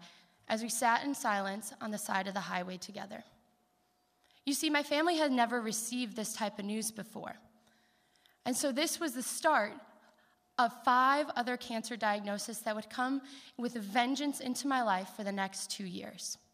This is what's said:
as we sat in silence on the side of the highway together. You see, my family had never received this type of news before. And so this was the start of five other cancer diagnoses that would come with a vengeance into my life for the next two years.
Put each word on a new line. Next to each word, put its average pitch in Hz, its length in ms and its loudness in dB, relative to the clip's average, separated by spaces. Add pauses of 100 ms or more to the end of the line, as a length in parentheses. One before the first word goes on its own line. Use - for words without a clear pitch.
(480)
as 220 140 2
we 233 60 -4
sat 233 360 4
in 285 100 0
silence 202 640 0
on 214 120 -4
the 214 40 -2
side 196 300 0
of 196 80 -6
the 196 60 0
highway 180 360 -4
together. 196 460 -12 (1200)
You 277 100 2
see, 311 160 2
my 294 140 4
family 311 320 4
had 302 160 4
never 240 280 4
received 220 540 -4
this 214 180 -4
type 208 280 -2
of 196 40 -6
news 214 280 -2
before. - 420 -10 (1080)
And 247 120 0
so 285 140 2
this 302 300 0
was 320 120 0
the 247 120 -6
start 240 480 2 (840)
of 233 140 6 (140)
five 269 500 6
other 247 220 0
cancer 226 400 -4
diagnoses 208 640 -2
that 214 160 -2
would 214 120 -8
come 262 340 -2 (360)
with 240 160 -2
a 240 60 -4
vengeance 247 580 0
into 254 300 -2
my 262 140 2
life 190 340 2
for 214 80 -8
the 196 80 -2
next 196 360 -4
two - 160 -8
years. 190 540 -8 (160)